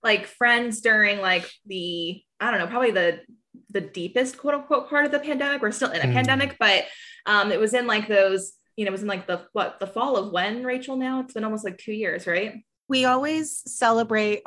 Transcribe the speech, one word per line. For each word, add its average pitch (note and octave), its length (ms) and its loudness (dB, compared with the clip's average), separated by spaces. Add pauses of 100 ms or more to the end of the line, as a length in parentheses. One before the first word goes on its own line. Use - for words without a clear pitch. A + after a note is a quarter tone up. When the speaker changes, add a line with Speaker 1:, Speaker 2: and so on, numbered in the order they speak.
Speaker 1:
like, G#3 240 2
friends A#3+ 560 0
during, G#3 380 4
like, F#3 280 0 (200)
the, F3 560 -6 (160)
I A3 100 0
don't G#3+ 100 0
know, E3+ 80 -2
probably A#3+ 240 2
the, F3 280 2 (500)
the G3+ 120 -2
deepest B3 580 -4
quote C#4+ 160 0
unquote C#4+ 340 -2
part D4 160 2
of C#4+ 60 0
the D4 80 2
pandemic. C#4+ 420 -2
We're G#3+ 100 0
still - 200 -4
in E3 100 -2
a - 40 0
Speaker 2:
Mm. B2 80 2
Speaker 1:
pandemic, C4 460 2
but, G3 260 4 (420)
um, G#3 240 4
it F3+ 80 2
was G#3+ 160 2
in, B3 100 2
like, G#3+ 220 0
those, G3 460 2 (220)
you G#3+ 100 -4
know, G3 40 -2
it - 40 -4
was G3 100 -6
in, G#3 40 -4
like, F#3 200 -6
the, F3 260 -4
what, - 260 -2
the D4 80 -4
fall B3+ 300 0
of G3+ 160 -2
when, G#3 300 -2
Rachel, B3+ 320 -6
now? C4 240 -2
It's C4 160 -10
been A3 80 -6
almost, G#3+ 200 -6
like, F#3 140 -8
two - 160 -10
years, G3+ 320 -4
right? F#3+ 380 -4 (240)
Speaker 3:
We C4 180 2
always D4 560 0 (100)
celebrate A3+ 760 2